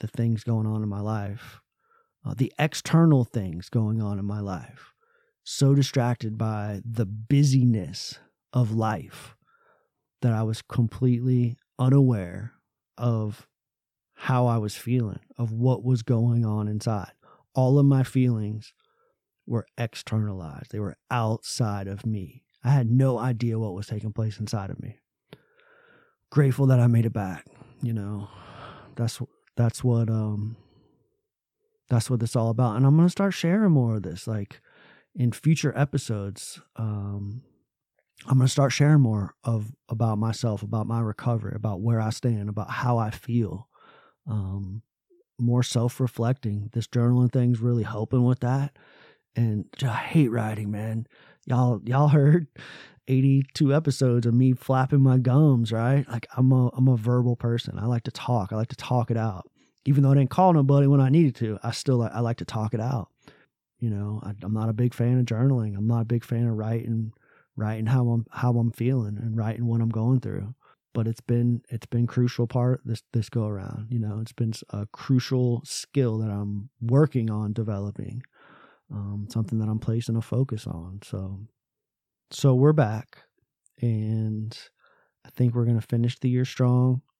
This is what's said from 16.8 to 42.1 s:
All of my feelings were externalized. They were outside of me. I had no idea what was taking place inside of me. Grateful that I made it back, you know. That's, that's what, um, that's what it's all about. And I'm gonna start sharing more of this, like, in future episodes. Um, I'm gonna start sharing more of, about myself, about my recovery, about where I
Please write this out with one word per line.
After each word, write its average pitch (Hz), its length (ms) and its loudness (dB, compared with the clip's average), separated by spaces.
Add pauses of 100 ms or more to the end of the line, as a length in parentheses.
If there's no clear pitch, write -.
All 131 240 4
of 143 80 6
my 135 160 4
feelings 110 720 -2 (720)
were 117 200 -4 (120)
externalized. 104 960 -6
They 104 80 -8
were 101 180 -10 (120)
outside 110 760 -2
of 101 180 -10
me. 107 380 -6 (200)
I 120 80 0
had 131 200 2
no 131 280 4
idea 117 400 -2
what 107 160 -4
was 101 120 -10
taking 107 260 -8
place 110 260 -4
inside 107 300 -6
of - 140 -10
me. - 160 -14 (1300)
Grateful 139 360 2
that 131 140 6
I 120 80 6
made 117 180 4
it 110 80 -4
back, 95 320 -6 (340)
you 117 140 -4
know. 104 340 -8 (680)
That's, 117 260 -4 (340)
that's 117 260 0
what, 117 280 2
um, 107 460 -4 (1300)
that's 120 220 0
what 120 120 0
it's 117 140 -2
all 113 140 0
about. 113 260 0
And 127 80 4
I'm 139 120 6
gonna 170 120 6
start 196 240 0
sharing 190 380 2
more 123 260 2
of 101 60 -6
this, 90 240 -10
like, 107 340 -6 (540)
in 123 180 0
future 151 440 0
episodes. 107 840 -4 (160)
Um, 101 640 -6 (840)
I'm 131 120 4
gonna 127 100 6
start 131 240 2
sharing 147 280 4
more 107 340 0 (100)
of, 113 280 -2 (160)
about 110 300 -2
myself, 110 440 -2
about 104 240 -4
my 117 140 -4
recovery, 110 540 -4
about 104 260 -6
where 113 200 0
I 110 100 -2